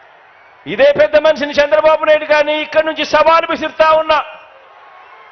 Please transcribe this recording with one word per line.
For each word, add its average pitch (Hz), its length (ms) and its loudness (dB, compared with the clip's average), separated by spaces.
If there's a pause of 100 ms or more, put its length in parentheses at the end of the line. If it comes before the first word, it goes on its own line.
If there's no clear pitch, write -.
(680)
ఇదే 233 240 2
పెద్ద 302 260 0
మనిషిని 294 360 0
చంద్రబాబు 311 520 0
నాయుడు 302 200 2
గారిని 302 360 0
ఇక్కడి 311 240 -2
నుంచి 302 200 -4
సవాలు 320 440 2
విసురుతా 311 420 -2
ఉన్నా. 311 320 0 (1080)